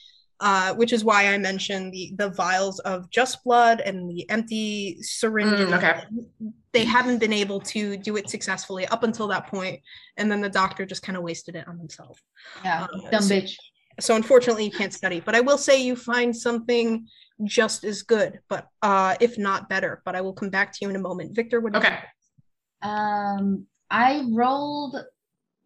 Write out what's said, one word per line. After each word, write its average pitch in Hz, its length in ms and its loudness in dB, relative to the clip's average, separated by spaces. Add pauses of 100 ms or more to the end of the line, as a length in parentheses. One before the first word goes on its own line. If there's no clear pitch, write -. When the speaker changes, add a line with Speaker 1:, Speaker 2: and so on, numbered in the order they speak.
(380)
Speaker 1:
uh, 190 360 2
which 233 180 4
is 226 120 2
why 202 240 6
I 202 100 4
mentioned 190 540 -4
the, 185 240 -10
the 202 140 0
vials 185 500 0
of 180 300 -6
just 247 320 0
blood 240 380 6
and 190 280 -6
the 175 220 -8
empty 214 720 -4
syringes. 208 680 0
Speaker 2:
Mm, 175 80 4
okay. 170 260 2 (680)
Speaker 1:
They 226 120 4
haven't 247 340 2
been 220 140 2
able 202 280 0
to 202 360 -4
do 208 200 -6
it 202 140 -4
successfully 190 580 -6
up 233 140 0
until 226 260 -2
that 214 200 -4
point, 185 320 -6 (360)
and 214 140 0
then 208 100 0
the 202 100 -2
doctor 190 360 0
just 190 160 -12
kinda 185 180 -8
wasted 170 360 -10
it - 100 -12
on 170 120 -16
himself. - 420 -18 (420)
Speaker 3:
Yeah, 175 220 -2
Speaker 1:
Uh, 180 260 -10
Speaker 3:
dumb 214 120 2
Speaker 1:
so 196 120 4
Speaker 3:
bitch. 190 200 0 (440)
Speaker 1:
so - 160 2
unfortunately, 226 520 6
you 202 40 -4
can't 196 240 -4
study, 180 240 -4
but 214 160 -2
I 233 60 8
will 277 180 4
say 269 240 6
you 247 140 0
find 240 400 0
something 233 720 0 (360)
just 220 400 0
as 202 180 -6
good, 208 360 0 (120)
but, - 180 -6 (140)
uh, 190 360 4
if 233 200 2
not 196 320 -2
better, 190 340 -2
but 185 100 -6
I 185 60 -4
will 190 140 -6
come 196 160 -6
back 196 220 0
to - 100 -16
you 196 80 -4
in 196 60 -4
a - 20 -4
moment. 180 360 -8
Victor, 233 240 0
what 226 140 -2
did - 100 2
you 214 60 4
Speaker 2:
Okay. - 160 -2 (800)
Speaker 3:
Um, 202 840 -2 (240)
I 262 400 4
rolled 277 680 0 (680)